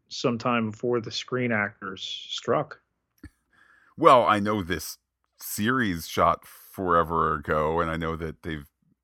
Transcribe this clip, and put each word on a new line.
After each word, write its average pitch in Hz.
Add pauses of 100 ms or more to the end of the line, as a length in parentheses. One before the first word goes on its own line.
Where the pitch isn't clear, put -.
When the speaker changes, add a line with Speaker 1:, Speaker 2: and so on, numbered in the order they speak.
Speaker 1:
sometime 117
before 120
the 117
Screen 123
Actors 101
struck. - (1160)
Speaker 2:
Well, 135
I 104
know 104
this 82 (400)
series 107
shot 82
forever 82
ago, 78
and 82
I 82
know 82
that 80
they've, 76 (360)